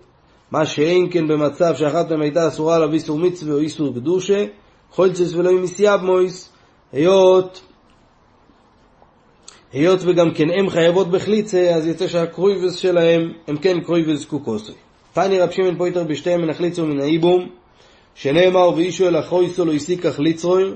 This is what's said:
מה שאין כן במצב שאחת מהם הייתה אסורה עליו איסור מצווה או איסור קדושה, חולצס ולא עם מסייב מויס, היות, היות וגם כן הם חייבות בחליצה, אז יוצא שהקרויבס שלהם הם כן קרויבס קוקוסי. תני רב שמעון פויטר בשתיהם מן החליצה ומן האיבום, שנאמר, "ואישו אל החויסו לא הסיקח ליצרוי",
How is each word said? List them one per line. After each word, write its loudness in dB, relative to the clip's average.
מה 0
שאין 0
כן 0
במצב 0
שאחת -2
מהם -2
הייתה 0
אסורה 0
עליו 2
איסור -2
מצווה -2
או 0
איסור -4
קדושה, -2
חולצס 0
ולא 0
עם 4
מסייב 2
מויס, -2
היות, 4
היות 2
וגם 2
כן 2
הם 0
חייבות 2
בחליצה, 0
אז -2
יוצא -4
שהקרויבס -2
שלהם 2
הם -4
כן 0
קרויבס -2
קוקוסי. -8
תני 0
רב 2
שמעון -2
פויטר -2
בשתיהם -2
מן -2
החליצה -4
ומן -4
האיבום, 0
שנאמר, 2
"ואישו 0
אל 2
החויסו 0
לא 0
הסיקח -4
ליצרוי", 0